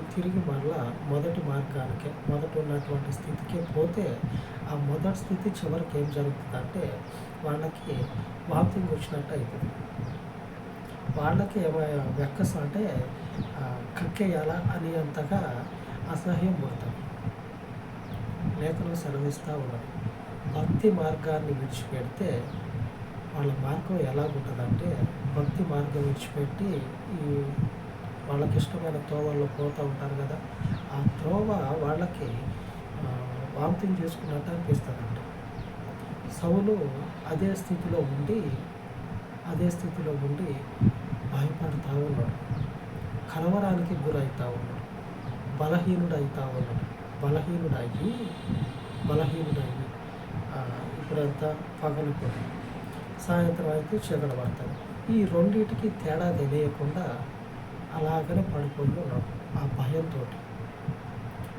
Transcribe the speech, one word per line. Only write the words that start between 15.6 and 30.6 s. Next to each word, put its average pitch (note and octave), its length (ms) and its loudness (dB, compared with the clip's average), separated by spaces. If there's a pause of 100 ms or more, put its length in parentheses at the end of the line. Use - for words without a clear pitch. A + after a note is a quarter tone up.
అసహ్యం F3+ 420 2
పుడుతుంది. B2+ 440 -2 (1600)
లేఖనం E3+ 340 0
సెలవిస్తా C#3+ 580 0
ఉన్నది. A#2+ 600 -4 (460)
భక్తి - 320 6
మార్గాన్ని D#3 600 2
విడిచిపెడితే C3 920 -2 (880)
వాళ్ళ C#3+ 180 2
మార్గం D3+ 480 0
ఎలాగుంటుందంటే, C3+ 1080 2 (280)
భక్తి C#3+ 260 4
మార్గం C#3+ 400 2
విడిచిపెట్టి C#3 800 0 (300)
ఈ D3 320 2 (840)
వాళ్ళకిష్టమైన D3+ 680 2
తోవల్లో D3 500 2
పోతా C#3+ 380 0
ఉంటారు C#3 300 -2
కదా, C#3 260 -2 (520)